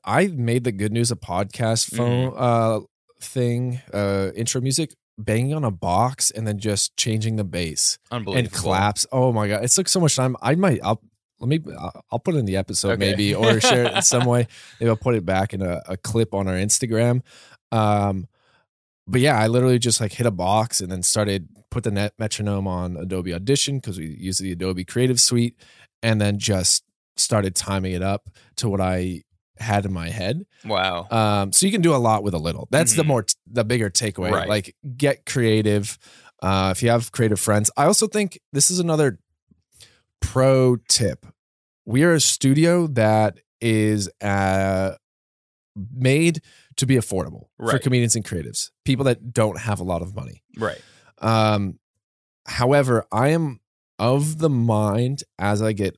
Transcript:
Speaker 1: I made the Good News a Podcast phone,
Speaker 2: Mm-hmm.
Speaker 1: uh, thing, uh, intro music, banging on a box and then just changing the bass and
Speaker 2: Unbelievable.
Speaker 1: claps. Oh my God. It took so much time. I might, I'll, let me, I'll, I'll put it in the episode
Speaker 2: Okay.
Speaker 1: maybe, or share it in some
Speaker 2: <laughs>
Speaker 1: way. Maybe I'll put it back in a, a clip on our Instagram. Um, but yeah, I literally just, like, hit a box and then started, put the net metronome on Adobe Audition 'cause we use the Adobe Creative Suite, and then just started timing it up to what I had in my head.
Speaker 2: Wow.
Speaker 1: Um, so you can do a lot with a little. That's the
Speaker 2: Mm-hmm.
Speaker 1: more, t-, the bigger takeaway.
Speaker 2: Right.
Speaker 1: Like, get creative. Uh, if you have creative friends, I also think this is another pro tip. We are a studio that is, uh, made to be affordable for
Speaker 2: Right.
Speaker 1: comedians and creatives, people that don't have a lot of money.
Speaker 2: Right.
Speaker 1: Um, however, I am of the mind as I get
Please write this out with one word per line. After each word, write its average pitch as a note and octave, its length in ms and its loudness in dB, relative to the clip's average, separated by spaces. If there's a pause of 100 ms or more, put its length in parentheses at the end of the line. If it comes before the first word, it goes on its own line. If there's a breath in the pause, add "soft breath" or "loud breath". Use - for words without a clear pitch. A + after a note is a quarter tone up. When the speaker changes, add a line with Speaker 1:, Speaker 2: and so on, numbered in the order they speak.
Speaker 1:
I D#3 220 2
made B2 360 -2
the B2 80 -2
Good G#2 220 -4
News A#2 180 0
a A2 60 -4
Podcast A2 760 -4
phone, A#2+ 380 0
Speaker 2:
Mm-hmm. - 100 -12
Speaker 1:
uh, A2+ 380 2 (420)
thing, B2 600 -2 (120)
uh, G2 400 0
intro A#2 280 -4
music, C3+ 340 -2 (220)
banging A#2 360 -2
on D3+ 120 -4
a A2+ 60 0
box G2 600 0
and A2 160 -6
then G#2 100 -4
just G2+ 380 -2
changing A2 400 -2
the G#2+ 80 0
bass E2+ 560 -4 (100)
and A#2+ 100 -6
Speaker 2:
Unbelievable. G#2 380 -4
Speaker 1:
claps. G2 540 0
Oh B2+ 220 2
my G#2+ 160 0
God. G#2 160 0
It - 60 0
took F#3+ 180 0
so F#3+ 100 2
much D#3+ 160 4
time. B2+ 260 0
I C3 140 2
might, F3 260 2
I'll, A2 200 0 (400)
let A#2+ 80 -2
me, D#3+ 100 0 (180)
I'll, - 340 -12
I'll A#2+ 80 -4
put E3+ 160 -2
it - 40 2
in A#2 60 0
the F#2+ 120 -2
episode G2 360 -2
Speaker 2:
Okay. G2 180 0
Speaker 1:
maybe, G2 240 2
or A2 240 4
share B2+ 240 4
it A#2 100 0
in - 80 -2
some B2 240 2
Speaker 2:
<laughs> A#2+ 80 4
Speaker 1:
way. A#2+ 140 2 (320 loud breath)
Maybe A#2 100 2
I'll A2+ 60 4
put B2 200 0
it F#2+ 100 -2
back F#2+ 280 0
in F#2+ 80 -6
a, F2 240 -4
a F#2 120 -8
clip A2+ 360 -2
on G2 140 -2
our F#2 80 -2
Instagram. A2+ 640 0 (520 loud breath)
Um, G2+ 540 0 (800)
but B2 160 0
yeah, C#3 160 4
I A2 100 4
literally B2 320 4
just, A#2 220 0
like, G#2+ 120 -4
hit A#2 120 -2
a A#2 60 2
box G2 500 0
and F2+ 100 -8
then F#2 120 -6
started, G2 460 0 (220)
put A#2+ 120 -6
the A2+ 80 -2
net G2+ 260 -2
metronome G2+ 500 -4
on F2+ 280 -6
Adobe F2+ 380 -6
Audition C3 480 -2
'cause F#2 180 -10
we D#2+ 80 -10 (100)
use F#2 200 -6
the F#2+ 160 -6
Adobe F#2 320 -4
Creative B2 340 0
Suite, A#2+ 360 2 (460 soft breath)
and A2+ 200 2
then G2+ 180 0
just F#2+ 440 0 (340)
started G2 380 0
timing F#2+ 380 -4
it F2+ 80 -4
up G2 280 -4 (280 soft breath)
to A#2 120 -2
what G2 120 -2
I F#2 420 -2 (360)
had G2+ 260 0
in G2 80 -4
my E2+ 160 -6
head. A2 360 -6 (200 soft breath)
Speaker 2:
Wow. F#2 460 -2
Speaker 1:
Um, G#2 400 2
so - 140 4
you G3 60 0
can G3 100 0
do E3 120 4
a C#3 40 2
lot A2 260 2
with G2+ 100 -2
a E2+ 40 -2
little. D#2+ 340 -6
That's C#3+ 220 4
the D#3+ 80 2
Speaker 2:
Mm-hmm. D3+ 60 2
Speaker 1:
more, B2 160 2
t-, - 120 -2 (100)
the A2+ 200 -2
bigger A2 240 0
takeaway. F#2+ 420 -2
Speaker 2:
Right. F#2+ 180 -2
Speaker 1:
Like, G#2 260 -2 (220)
get C#3 280 0
creative. G#2+ 720 2 (440 loud breath)
Uh, F#2+ 340 0
if - 80 -6
you A#2 60 2
have A#2 220 2
creative G#2+ 280 0
friends, G#2 380 2
I C#3+ 80 4
also G#3 220 4
think G#3 320 -4 (140)
this C#3+ 180 2
is F3+ 80 -2
another D#3 400 2 (1000 loud breath)
pro C3 560 4 (100)
tip. - 380 0 (600)
We B2 180 2
are E3+ 100 6
a D#3 80 4
studio D#3+ 640 4
that G#2+ 520 2 (220)
is, G#2+ 480 2 (120)
uh, G2 720 0 (1000)
made D3 480 2 (360 soft breath)
to C#3 80 0
be C3 100 4
affordable - 520 -4 (100)
for A2+ 100 -8
Speaker 2:
Right. C3 140 2
Speaker 1:
comedians B2 340 2
and A2 100 -4
creatives, D2 460 -8 (140)
people C3+ 200 2
that A#2+ 280 0
don't G#2+ 260 0
have A2 200 -4
a F2+ 40 -6
lot F2+ 180 -2
of G2 140 -10
money. - 280 -14 (140)
Speaker 2:
Right. A2+ 240 -4 (380 soft breath)
Speaker 1:
Um, G#2+ 600 0 (640)
however, B2+ 680 2
I A#2+ 180 0
am D#3 300 -2 (380)
of C#3+ 420 0
the D#3+ 100 2
mind A#2 720 0 (140)
as G#2 240 0
I A2 120 0
get G2 240 -4